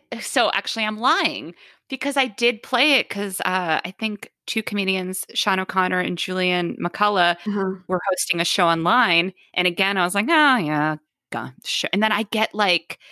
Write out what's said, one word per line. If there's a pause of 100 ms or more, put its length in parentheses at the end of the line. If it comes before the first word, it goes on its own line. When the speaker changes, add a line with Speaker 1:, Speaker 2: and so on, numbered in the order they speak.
(220)
Speaker 1:
So
actually,
I'm
lying (360)
because
I
did
play
it
'cause,
uh,
I
think (160)
two
comedians,
Sean
O'Connor
and
Julian
McCullough, (120)
Speaker 2:
Uh-huh. (160)
Speaker 1:
were (100)
hosting
a
show
online. (200)
And
again,
I
was
like,
"Oh,
yeah, (340)
gosh."
And
then
I
get,
like, (120)